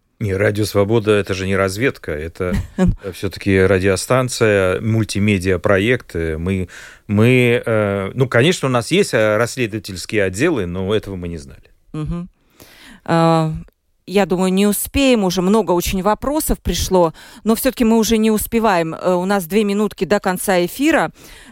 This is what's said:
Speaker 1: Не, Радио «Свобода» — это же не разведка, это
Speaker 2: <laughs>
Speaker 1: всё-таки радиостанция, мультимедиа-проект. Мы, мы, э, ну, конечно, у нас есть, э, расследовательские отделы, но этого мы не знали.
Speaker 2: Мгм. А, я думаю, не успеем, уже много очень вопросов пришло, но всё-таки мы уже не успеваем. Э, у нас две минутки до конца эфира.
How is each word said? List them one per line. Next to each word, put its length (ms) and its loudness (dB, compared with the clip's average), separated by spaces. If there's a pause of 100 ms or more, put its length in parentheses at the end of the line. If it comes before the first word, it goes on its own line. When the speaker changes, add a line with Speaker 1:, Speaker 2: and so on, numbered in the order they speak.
(200)
Speaker 1:
Не, 140 -2
Радио 300 0
«Свобода» — 480 2
это 200 0
же 140 -4
не 100 0
разведка, 540 -2
это 420 -6 (240)
Speaker 2:
<laughs> 360 0
Speaker 1:
всё-таки 480 -2
радиостанция, 1200 2
мультимедиа-проект. 1300 0
Мы, 540 -4 (380)
мы, 580 2
э, 500 -2
ну, 140 0
конечно, 380 2
у 40 0
нас 200 -2
есть, 240 0
э, 220 2
расследовательские 880 -4
отделы, 420 -2
но 260 -4
этого 220 -4
мы 140 -10
не 100 -10
знали. 320 -20 (220)
Speaker 2:
Мгм. 360 -8 (760)
А, 480 2 (580)
я 140 2
думаю, 260 0
не 160 2
успеем, 580 2
уже 180 0
много 300 2
очень 300 -2
вопросов 600 -2
пришло, 500 0 (320)
но 100 2
всё-таки 300 0
мы 140 4
уже 180 2
не 140 2
успеваем. 640 0
Э, 200 -2
у 120 -2
нас 180 0
две 200 0
минутки 420 -2
до 120 2
конца 460 0
эфира. 460 0 (420)